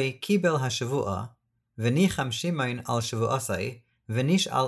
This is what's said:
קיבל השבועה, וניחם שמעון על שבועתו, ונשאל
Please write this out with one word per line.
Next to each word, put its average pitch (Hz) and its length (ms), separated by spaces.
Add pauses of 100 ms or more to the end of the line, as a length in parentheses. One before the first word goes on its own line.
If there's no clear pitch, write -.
(200)
קיבל 175 360
השבועה, 120 680 (540)
וניחם 131 540
שמעון 131 460 (100)
על 120 120
שבועתו, 113 540 (540)
ונשאל 131 600